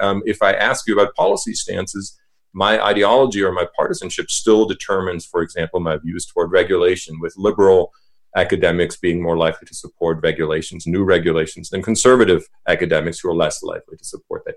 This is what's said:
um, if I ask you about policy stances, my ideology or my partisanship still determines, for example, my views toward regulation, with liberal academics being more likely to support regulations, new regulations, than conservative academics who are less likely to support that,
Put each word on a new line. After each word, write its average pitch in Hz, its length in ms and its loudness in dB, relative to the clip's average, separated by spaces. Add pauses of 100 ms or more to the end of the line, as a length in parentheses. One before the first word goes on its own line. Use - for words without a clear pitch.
um, 101 240 -2
if 107 160 -2
I 98 120 4
ask 104 340 0
you 110 80 0
about 101 220 2
policy 101 360 0
stances, 98 640 -8 (360)
my 104 280 2
ideology 104 640 4
or 95 80 0
my 90 160 -2 (100)
partisanship 90 540 -4
still 107 360 4
determines, 92 600 -4
for 85 160 -2
example, 82 380 -4
my 80 160 -2
views 85 300 -8
toward 85 260 -4
regulation, 90 680 0
with 80 180 -10
liberal 98 560 4 (420)
academics 87 600 0
being 87 260 -2
more 85 140 -2
likely 82 300 -2
to - 80 -20
support 82 480 -4
regulations, 80 640 -4
new 92 180 0
regulations, 82 640 0
than 95 120 -6
conservative 110 600 4 (240)
academics 82 540 -2
who 90 100 -4
are 82 40 -2
less 82 280 -2
likely - 340 -12
to - 80 -20
support - 420 -12
that, - 100 -12